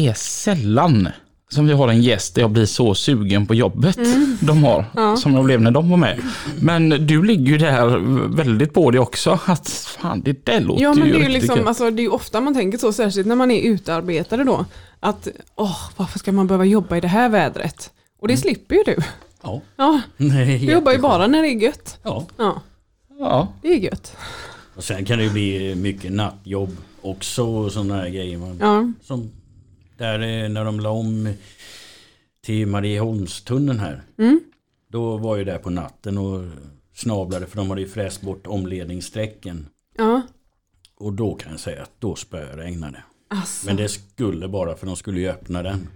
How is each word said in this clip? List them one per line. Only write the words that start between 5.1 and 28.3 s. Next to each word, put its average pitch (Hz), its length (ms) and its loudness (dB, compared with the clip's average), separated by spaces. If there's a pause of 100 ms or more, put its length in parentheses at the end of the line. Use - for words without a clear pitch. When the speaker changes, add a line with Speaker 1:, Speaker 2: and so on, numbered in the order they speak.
Speaker 1:
som 151 180 2
jag 135 120 4
blev 127 160 4
när 117 100 6
de 156 180 4
var 180 80 6
med." 139 240 2 (400)
Men 165 280 4
du 151 340 4
ligger 165 280 4
ju 151 60 4
där 123 400 4 (380)
väldigt 139 380 2
på 147 180 6
det 127 80 6
också, 160 460 0
att - 240 0
fan, - 520 -6
det 135 240 -4
där 233 160 2
låter - 220 2
Speaker 2:
Ja, 294 100 4
men 302 140 6
Speaker 1:
ju - 60 4
Speaker 2:
det 320 40 6
är - 20 4
ju 294 80 4
Speaker 1:
riktigt 262 140 0
Speaker 2:
liksom, 240 160 2
Speaker 1:
kul. 226 100 2
Speaker 2:
alltså, 233 240 0
det 220 100 -2
är - 20 0
ju 226 60 0
ofta 226 320 -2
man 285 120 0
tänker 214 240 0
så, 220 160 0
särskilt 202 340 0
när 233 80 2
man 254 160 4
är 214 100 2
utarbetare 175 840 -2
då, 254 220 0 (340)
att, 202 280 -4 (280)
"Åh, 196 220 -4 (200)
varför - 220 -6
ska - 120 -4
man 196 160 2
behöva 190 180 2
jobba 190 320 2
i 175 40 -2
det 180 60 -2
här 226 220 2
vädret?" 160 600 -2 (280)
Och 214 80 -6
det 240 60 2
Speaker 3:
Mm. - 80 2
Speaker 2:
slipper 294 340 -2
ju 415 100 6
du. - 120 0 (460)
Speaker 3:
Ja. 107 180 -8 (140)
Speaker 2:
Ja. 277 340 2
Speaker 3:
<laughs> - 80 -20
Nej, 135 280 2
Speaker 2:
Du 135 80 2
jobbar 131 180 0
ju 320 40 6
Speaker 3:
jätteskönt. 262 260 4
Speaker 2:
bara 208 260 4
när 302 140 4
det 320 60 2
är 262 140 0
gött. - 420 -2
Speaker 3:
Ja. 131 220 -6 (120)
Speaker 2:
Ja. 202 240 -2 (580)
Speaker 1:
Ja. 196 420 -2
Speaker 2:
Det 302 60 -8
är 339 100 4
gött. - 400 -8 (580)
Speaker 3:
Och 87 80 -14
sen 98 220 -6
kan 117 120 0
det 110 60 0
ju 110 60 0
bli 98 460 -2
mycket 95 360 -6
nattjobb 98 640 -6 (240)
också 95 440 -6
och 107 260 -2
såna 101 240 -4
här 92 140 -6
grejer. 90 280 -8